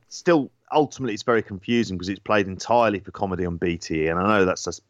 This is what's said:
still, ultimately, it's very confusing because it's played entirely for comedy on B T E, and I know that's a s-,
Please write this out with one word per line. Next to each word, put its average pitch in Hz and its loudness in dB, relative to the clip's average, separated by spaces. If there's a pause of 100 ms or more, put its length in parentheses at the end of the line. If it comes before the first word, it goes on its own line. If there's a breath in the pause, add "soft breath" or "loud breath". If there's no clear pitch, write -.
still, 160 2 (200)
ultimately, 131 0
it's - -10
very 113 2
confusing 98 -2
because 87 -8
it's 98 -6
played 104 2
entirely 104 0
for 92 -16
comedy 92 -4
on 85 -4
B 87 -2
T 80 -4
E, - 2
and 82 0
I 101 2
know 95 6
that's 90 -2
a 87 -6
s-, - -10